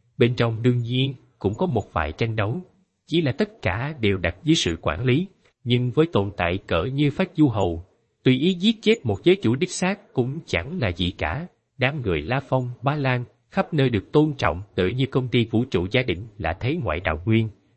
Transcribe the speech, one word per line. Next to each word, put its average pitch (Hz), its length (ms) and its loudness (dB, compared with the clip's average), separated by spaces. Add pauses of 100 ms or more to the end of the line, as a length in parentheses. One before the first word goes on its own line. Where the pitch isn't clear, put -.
(180)
Bên 120 180 4
trong 117 260 0
đương 123 160 4
nhiên 127 360 -2 (260)
cũng 101 140 0
có 180 120 -2
một 120 280 -4
vài 78 180 -2
tranh 113 240 -4
đấu, 110 260 -2 (460)
chỉ 165 140 2
là 135 100 0
tất - 300 -4
cả 120 380 -4
đều 101 180 2
đặt 85 260 -2
dưới 160 120 4
sự 85 260 0
quản 82 240 -2
lý, 143 220 2 (360)
nhưng 123 280 0
với 156 200 4
tồn 101 260 0
tại 90 200 0 (100)
cỡ 87 160 2
như 135 280 0
Phách 190 240 -4
Du 151 120 4
Hầu, 95 380 -2 (380)
tùy 127 160 4
ý 175 140 2
giết 208 280 0
chết 220 240 2
một 101 180 -2
giới 180 120 6
chủ 120 200 2
đích 175 160 -2
xác 190 420 -4
cũng 135 320 -2
chẳng 147 340 -4
là 104 120 0
gì 87 200 -2
cả." 95 360 -6 (300)
Đám 135 240 -2
người 87 200 -2
La 117 180 -4
Phong, 131 300 -2 (120)
Bá 139 140 -2
Lan, 127 300 -2 (260)
khắp 190 220 -2
nơi 135 160 2
được 107 220 -2
tôn 156 260 4
trọng 87 240 -2 (140)
tựa 92 120 2
như 127 180 0
công 127 220 -2
ty 117 180 2
vũ 113 200 0
trụ 90 260 -2
Gia 127 120 2
Định 107 240 -4 (100)
là 82 160 -2
thế 131 220 -2
ngoại 107 240 -2
đạo 80 260 -4
nguyên, 110 240 2 (280)